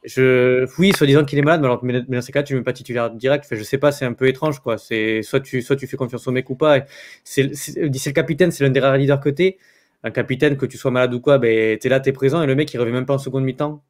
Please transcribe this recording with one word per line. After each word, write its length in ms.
Je, 600
oui, 180
soi-disant 280
qu'il 140
est 40
malade, 180
mais 60
alors, 180
mais, 240
mais 80
dans 60
ces 100
cas, 120
tu 100
mets 80
pas 100
titulaire 380
direct. 340
Enfin, 120
je 80
sais 120
pas, 160
c'est 120
un 80
peu 160
étrange, 320
quoi. 180
C'est 440
soit 180
tu, 220
soit 140
tu 120
fais 80
confiance 320
au 20
mec 180
ou 60
pas. 240
Et 60
c'est, 300
c'est, 380
c'est 180
le 40
capitaine, 380
c'est 120
l'un 60
des 100
rares 160
leaders 240
que 80
t'es. 300
Un 80
capitaine, 440
que 80
tu 140
sois 140
malade 200
ou 80
quoi, 180
ben, 400
t'es 100
là, 100
t'es 140
présent, 280
et 60
le 80
mec, 180
il 60
revient 140
même 140
pas 80
en 40
seconde 260
mi-temps. 460